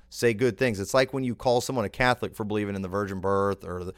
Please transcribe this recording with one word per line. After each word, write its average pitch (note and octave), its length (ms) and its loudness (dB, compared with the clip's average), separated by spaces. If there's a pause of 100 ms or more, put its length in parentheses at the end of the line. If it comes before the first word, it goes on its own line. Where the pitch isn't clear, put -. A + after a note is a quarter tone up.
say A#2 260 2
good A2+ 240 2
things. A2+ 220 2
It's G2 120 -6
like C3 200 4
when C3+ 120 -4
you A#2+ 100 -2
call B2 260 2
someone B2 240 -2
a - 60 -4
Catholic B2 440 0
for A2 100 -6
believing G#2 300 -2
in G2 80 -6
the F#2 60 -6
virgin G2 320 -4
birth G2 440 0
or F2+ 200 -8
the, F2+ 140 -10